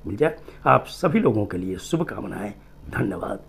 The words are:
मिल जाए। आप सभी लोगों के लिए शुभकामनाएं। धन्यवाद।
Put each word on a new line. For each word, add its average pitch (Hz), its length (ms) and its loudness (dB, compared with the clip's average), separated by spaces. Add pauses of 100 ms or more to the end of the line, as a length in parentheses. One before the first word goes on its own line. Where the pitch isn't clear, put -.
मिल 98 100 -4
जाए। 156 180 2 (320)
आप 127 200 6
सभी 175 320 2
लोगों 107 260 4
के 90 120 -6
लिए 92 200 -4
शुभकामनाएं। 104 760 -4 (360)
धन्यवाद। 95 600 -4